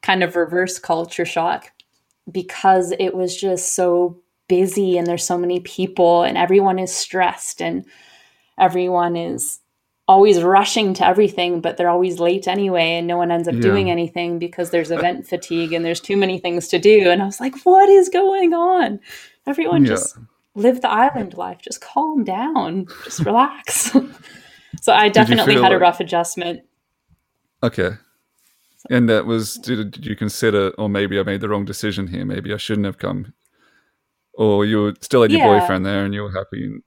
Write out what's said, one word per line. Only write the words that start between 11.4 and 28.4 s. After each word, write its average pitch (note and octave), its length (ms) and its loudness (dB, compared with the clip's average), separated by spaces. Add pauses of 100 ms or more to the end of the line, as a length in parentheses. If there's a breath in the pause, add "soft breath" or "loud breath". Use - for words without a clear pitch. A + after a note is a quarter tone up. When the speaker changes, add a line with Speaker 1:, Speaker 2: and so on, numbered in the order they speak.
Speaker 1:
but E3+ 160 -4
they're F3 100 0
always F3+ 300 0
late F3+ 300 0
anyway, F#3 500 0
and E3+ 80 -4
no F3 100 -2
one F3 140 0
ends E3+ 180 -2
up E3 60 -2
Speaker 2:
Yeah. A#2 80 -2
Speaker 1:
doing F#3+ 280 2
anything E3+ 480 -4
because F3 320 -6
there's E3 200 -2
event F3 360 -2
<laughs> - 60 -8
fatigue E3 400 -4
and E3 140 -4
there's E3+ 140 -4
too G3 180 -4
many F#3+ 200 0
things E3+ 300 -6
to F3 100 0
do. G3+ 300 6
And F3+ 140 4
I - 20 -2
was G3 160 -8
like, C4 140 -6 (100)
"What F#4+ 240 8
is F#4+ 220 8
going F#4+ 420 2
on? E4+ 460 0 (480 loud breath)
Everyone D#4+ 380 2
Speaker 2:
Yeah. A#2+ 60 2
Speaker 1:
just - 280 -4 (360)
live B3 280 2
the B3+ 80 0
island A#3 480 0
life. F3+ 240 -10
Just - 180 -14
calm D4+ 440 -2
down. F#3+ 640 -4 (160)
Just - 160 -10
relax." - 840 0
<laughs> - 40 -10 (760 loud breath)
So - 120 2
I G#3 160 4
Speaker 2:
Did - 0 -
you G3+ 40 0 (240)
Speaker 1:
definitely G#3+ 180 4
Speaker 2:
feel G3 80 4
Speaker 1:
had F#3+ 100 4
a F#3+ 40 2
Speaker 2:
like F3 60 2
Speaker 1:
rough F3 180 2
adjustment. E3+ 600 -4 (1000)
Speaker 2:
Okay. F#2+ 280 -2 (1000)